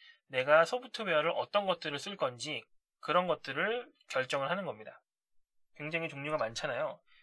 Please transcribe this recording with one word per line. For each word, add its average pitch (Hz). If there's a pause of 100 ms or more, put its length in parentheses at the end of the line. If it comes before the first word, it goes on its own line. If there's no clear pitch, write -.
(260)
내가 143
소프트웨어를 185
어떤 208
것들을 151
쓸 202
건지 127 (380)
그런 180
것들을 180 (180)
결정을 135
하는 185
겁니다. 110 (760)
굉장히 160
종류가 143
많잖아요. 131 (220)